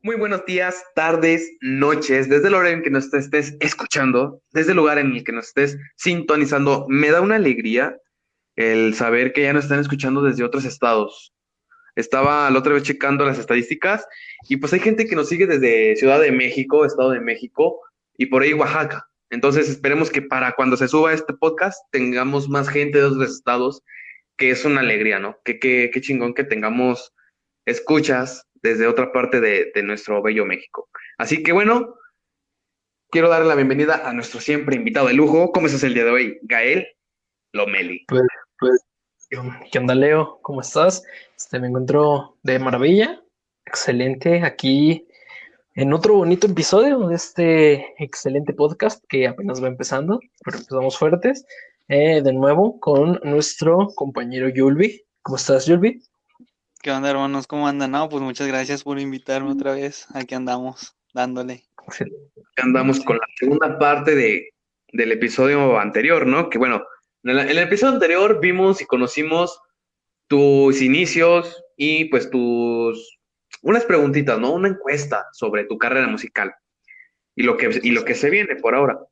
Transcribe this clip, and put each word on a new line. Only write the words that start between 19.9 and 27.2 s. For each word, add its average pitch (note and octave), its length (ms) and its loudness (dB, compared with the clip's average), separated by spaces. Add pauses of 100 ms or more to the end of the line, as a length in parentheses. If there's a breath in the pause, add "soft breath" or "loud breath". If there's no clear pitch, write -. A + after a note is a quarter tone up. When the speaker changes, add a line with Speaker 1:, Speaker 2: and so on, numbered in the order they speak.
Speaker 1:
que C#3 100 -2
para C3 300 -4
cuando B2+ 260 0
se C3 100 0
suba D#3 240 4
este D#3 220 -4
podcast D#3+ 580 -2
tengamos C3 560 -2
más C#3 220 -2
gente D3 300 0
de C#3 60 6
otros C3+ 260 0
estados, B2+ 500 -4 (560 loud breath)
que B2+ 140 2
es B2+ 120 -2
una C#3+ 180 0
alegría, G#2+ 360 0
¿no? G2 260 -10
Que, A2+ 140 -6
que, B2+ 340 0
qué B2+ 100 -6
chingón B2 340 -4
que C#3 80 -2
tengamos A#2 720 -4 (500)